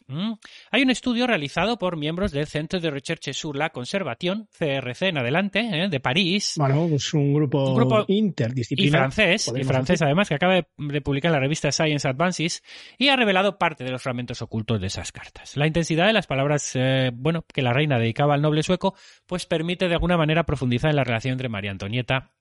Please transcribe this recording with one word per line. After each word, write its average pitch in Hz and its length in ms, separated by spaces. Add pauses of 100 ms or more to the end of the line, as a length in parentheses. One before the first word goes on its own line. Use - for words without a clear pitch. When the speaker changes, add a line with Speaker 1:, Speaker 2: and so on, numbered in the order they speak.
Speaker 1:
¿Mm? 190 280 (360)
Hay 247 120
un 262 80
estudio 247 360
realizado 196 540
por 180 160
miembros 165 340
del 147 160
Centre 156 320
de 160 140
Recherche 143 400
sur 147 240
la 151 140
Conservation, 175 840
C 143 220
R 123 200
C 185 140
en 160 100
adelante, 190 500
¿eh? 180 200
de 147 100
París. 180 600
Speaker 2:
Bueno, 147 300
pues 147 240
un 143 220
grupo 139 360
Speaker 1:
Un 131 60
grupo 131 300
Speaker 2:
interdisciplinar, 139 800
Speaker 1:
y 147 60
francés, 175 560
y - 20
Speaker 2:
podemos 127 160
Speaker 1:
francés 131 280
Speaker 2:
decir. 160 100
Speaker 1:
además, 156 240
que 151 80
acaba 180 180
de, 180 120 (100)
de 147 240
publicar 139 300
en 160 40
la 139 60
revista 147 320
Science 151 340
Advances 165 560 (340)
y 269 120
ha 269 80
revelado 196 420
parte 160 240
de 127 80
los 127 100
fragmentos 123 420
ocultos 110 380
de 92 60
esas - 240
cartas. - 460
La 143 100
intensidad 165 400
de 220 60
las 208 160
palabras, 143 480
eh, 131 360
bueno, 156 400
que 143 100
la 123 100
reina 143 260
dedicaba 117 360
al 143 80
noble 151 200
sueco, 185 320 (320)
pues 180 180
permite 175 440
de 165 60
alguna 170 220
manera 156 280
profundizar 135 460
en 147 60
la 135 80
relación 123 280
entre 127 160
María 101 240
Antonieta 117 580 (100)